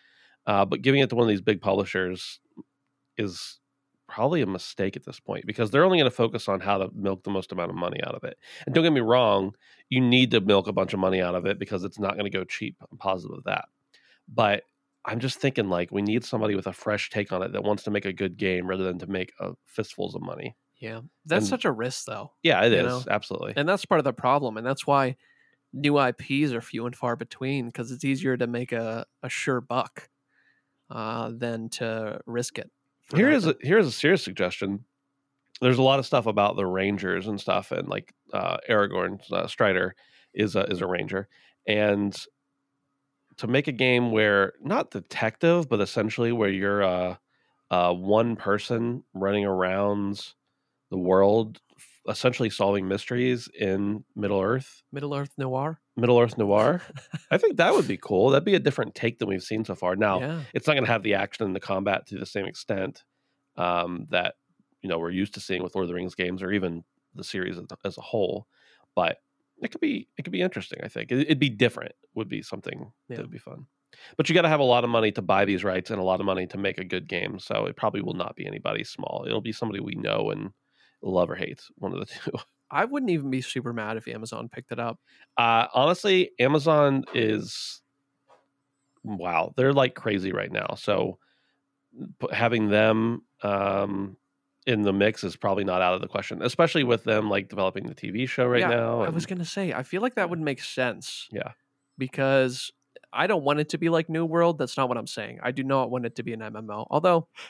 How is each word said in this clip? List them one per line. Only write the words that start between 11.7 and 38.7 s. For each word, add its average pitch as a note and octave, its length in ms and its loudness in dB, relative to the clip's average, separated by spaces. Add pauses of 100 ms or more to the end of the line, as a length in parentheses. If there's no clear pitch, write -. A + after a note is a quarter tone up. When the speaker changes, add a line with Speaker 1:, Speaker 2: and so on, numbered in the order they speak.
Speaker 1:
it's F#2+ 160 -8
not G2+ 180 -2
gonna G2+ 140 -4
go F#2+ 140 -4
cheap. - 320 -8 (160)
I'm A2+ 60 -20
positive F#2+ 400 -4
of - 60 -18
that. - 240 -4 (600)
But G#2+ 360 2 (400)
I'm A2+ 140 -4
just C3 220 -4
thinking, C3 280 0
like, F2 220 0
we G2+ 120 -2
need A2 220 0
somebody A2 300 -2
with F#2+ 140 -4
a F#2 40 -6
fresh - 380 -4
take G#2 220 -4
on F#2 100 -2
it F#2 100 -6
that G2+ 120 -4
wants G#2 200 0
to G#2 60 -4
make G#2 140 -2
a G2 80 -4
good F2+ 240 -4
game F#2 320 -2
rather F#2+ 160 -2
than F2+ 160 -4
to F2 80 -10
make, F#2 320 -6
uh, F#2 120 -8 (140)
fistfuls F#2+ 480 -8
of F2+ 80 -8
money. F2+ 320 -10 (240)
Speaker 2:
Yeah. A2+ 220 -12 (260)
That's F3 180 0
Speaker 1:
And G3 40 -2
Speaker 2:
such A#3 160 -4
a E3+ 80 2
risk, A#2+ 340 -6
though, A2 260 -12 (100)
Speaker 1:
Yeah, G#2+ 220 4
it A#2+ 80 8
Speaker 2:
you F#2+ 60 6
Speaker 1:
is. E2+ 60 4 (220)
Speaker 2:
know? - 60 0
Speaker 1:
Absolutely. - 440 -4
Speaker 2:
And D3 120 0
that's G3 160 0
part F3 140 4
of C#3 60 2
the C3+ 80 0
problem. B2+ 440 0
And A2+ 100 -6
that's C#3+ 200 -2
why C3+ 300 4 (560)
new C#3+ 240 2
I B2+ 160 4
Ps C#3 400 0
are A2+ 80 -2
few A#2 260 -8
and B2 80 -8
far A#2+ 220 -2
between, C3 560 -6
'cause B2 180 -8
it's B2 140 -10
easier C3+ 320 0
to A#2+ 100 0
make A#2+ 260 -6
a, A2+ 340 -4 (160)
a B2+ 60 -10
sure B2+ 320 -2
buck, - 480 -6 (840)
uh, A#2 440 -6
than A#2 360 -6
to A2+ 560 -6
risk A#2+ 320 -6
it - 120 -14 (300)
for - 160 -4
Speaker 1:
Here A#3+ 140 6
is B3+ 160 4
Speaker 2:
nothing. D#3 180 0
Speaker 1:
a, - 20 -4
here F#3+ 120 6
is F#3+ 100 6
a - 40 -4
serious E3+ 300 2
suggestion. G2 640 -4 (760)
There's B2+ 180 6
a C3 40 4
lot C3+ 160 6
of B2+ 80 -2
stuff B2 200 2
about G#2 300 4
the G2 100 4
Rangers F#2+ 600 0
and G#2 140 -4
stuff, G2 320 0
and, F#2 160 -4
like, G2 240 -8 (200)
uh, F2+ 260 -2 (100)
Aragorn, G2 520 0 (120)